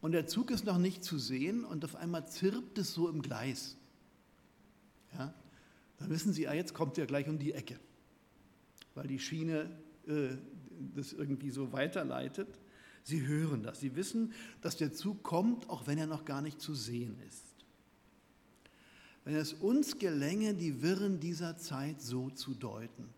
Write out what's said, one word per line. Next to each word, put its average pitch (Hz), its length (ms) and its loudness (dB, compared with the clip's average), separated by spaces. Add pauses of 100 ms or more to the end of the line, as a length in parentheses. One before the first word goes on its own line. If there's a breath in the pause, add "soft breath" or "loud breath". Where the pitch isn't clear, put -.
Und 156 100 0
der 160 160 4
Zug 240 240 0
ist 202 140 2
noch 190 140 4
nicht 180 260 4
zu 160 140 -2
sehen 135 440 0
und 180 220 -4
auf - 100 -6
einmal 170 320 -4
zirpt 214 520 0
es - 160 0
so 170 140 4
im 156 140 0
Gleis. 120 540 -4 (1400)
Ja? 135 200 -6 (680 loud breath)
Dann 139 100 -6
wissen 190 240 2
Sie, 151 160 2
ah, 143 60 2
jetzt 175 180 0
kommt 151 240 0
er 165 80 4
gleich 143 240 2
um 156 100 0
die 143 140 0
Ecke, 127 260 -6 (1160)
weil 139 120 -6
die 135 120 -2
Schiene, 160 520 0 (380)
äh, 147 220 2 (680)
das 139 160 -6
irgendwie 143 380 -2
so 127 220 -4
weiterleitet. 143 760 0 (560 loud breath)
Sie 139 220 0
hören 147 360 4
das. 101 160 -6
Sie 135 160 -2
wissen, 214 380 2 (300 loud breath)
dass - 160 -2
der 151 160 2
Zug 208 280 -2
kommt, 220 460 2
auch - 180 -4
wenn 147 120 2
er 156 80 0
noch 156 180 -4
gar 139 160 -2
nicht 147 220 -4
zu 156 120 -4
sehen 120 440 -4 (100)
ist. - 160 -16 (1800 loud breath)
Wenn 147 120 0
es 156 160 2
uns 247 460 4
gelänge, 185 560 4
die 156 280 0
Wirren 190 380 4
dieser 165 380 -2
Zeit 143 420 -4
so 127 300 -2
zu 131 240 -6
deuten 110 500 -8 (140)